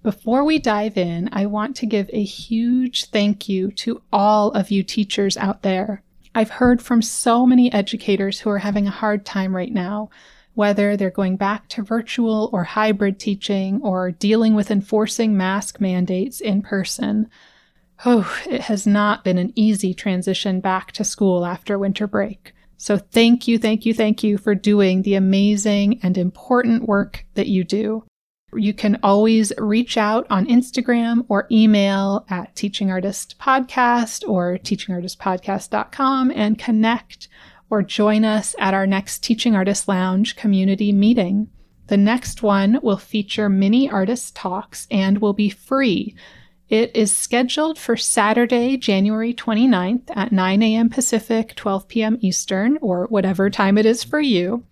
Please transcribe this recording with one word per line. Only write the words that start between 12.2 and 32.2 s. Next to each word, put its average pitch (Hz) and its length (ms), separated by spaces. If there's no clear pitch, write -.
or 185 120
hybrid 202 560
teaching 196 640
or 185 260
dealing 220 460
with 208 160
enforcing 214 680
mask 190 420
mandates 185 640
in 202 220
person. 208 680
Oh, 233 460
it 262 120
has 208 260
not 208 360
been 185 140
an 180 180
easy 208 380
transition 185 680
back 185 320
to 220 100
school 180 420
after 180 320
winter 196 300
break. 202 460
So - 220
thank 233 500
you, 233 100
thank 220 280
you, 226 80
thank 220 300
you 208 140
for 208 180
doing 190 480
the 196 120
amazing 202 880
and 185 140
important 226 680
work 202 400
that 202 120
you 185 160
do. 214 400
You 208 200
can 202 280
always 214 560
reach 220 380
out 220 340
on 196 180
Instagram 240 840
or 202 200
email 202 800